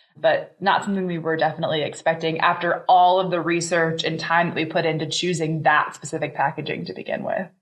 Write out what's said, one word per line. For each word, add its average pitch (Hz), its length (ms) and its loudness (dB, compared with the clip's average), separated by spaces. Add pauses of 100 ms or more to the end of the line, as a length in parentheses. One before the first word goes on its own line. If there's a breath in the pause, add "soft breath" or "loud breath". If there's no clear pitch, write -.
(160 soft breath)
but - 460 0
not 190 240 2
something 196 220 -2
we 170 100 -2
were 160 180 -2
definitely 156 460 0
expecting 160 580 -2
after 175 480 0
all 180 320 6
of 185 120 0
the 170 100 0
research 165 640 0
and 160 120 -2
time 170 300 2
that - 80 -6
we 160 80 0
put 165 220 -2
into 160 200 0
choosing 160 580 -2
that 151 300 2
specific 156 400 -6
packaging 151 520 -4
to - 80 -10
begin - 280 -6
with. - 280 -4 (120)